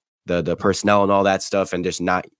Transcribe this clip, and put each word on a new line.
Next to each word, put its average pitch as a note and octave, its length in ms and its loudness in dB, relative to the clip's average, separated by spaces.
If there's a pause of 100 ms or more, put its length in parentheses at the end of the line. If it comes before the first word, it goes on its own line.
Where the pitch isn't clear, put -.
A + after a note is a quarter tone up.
(280)
the, F2 160 0
the E2+ 120 -2
personnel G2+ 460 2
and G2 100 2
all G2 120 4
that F#2+ 180 2
stuff, F#2+ 320 -2
and F2+ 100 -4
just F2+ 160 -6
not, F2+ 280 -2 (120)